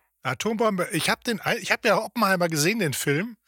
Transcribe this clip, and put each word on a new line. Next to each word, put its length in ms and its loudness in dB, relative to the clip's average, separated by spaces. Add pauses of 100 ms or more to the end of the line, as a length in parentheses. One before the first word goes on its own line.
(240)
Atombombe, 640 0
ich 180 -2
hab 140 0
den 180 -4
Ei-, 180 -2
ich 120 -4
hab 140 -2
ja 180 4
Oppenheimer 460 2
gesehen, 320 0
den 120 0
Film, 440 -2 (120)